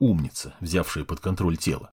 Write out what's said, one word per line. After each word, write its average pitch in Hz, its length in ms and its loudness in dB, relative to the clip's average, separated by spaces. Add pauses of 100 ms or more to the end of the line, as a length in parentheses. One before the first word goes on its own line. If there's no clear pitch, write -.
умница, 80 600 2
взявшая 82 440 -2
под 80 160 -6
контроль 90 360 2
тело. - 420 -4